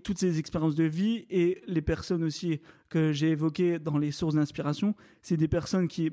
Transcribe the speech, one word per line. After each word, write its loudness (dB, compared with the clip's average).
toutes -4
ces 2
expériences 0
de 4
vie 0
et 2
les 0
personnes -2
aussi -2
que 2
j'ai 2
évoquées 2
dans -2
les 0
sources -2
d'inspiration, 0
c'est 0
des 4
personnes 0
qui, -2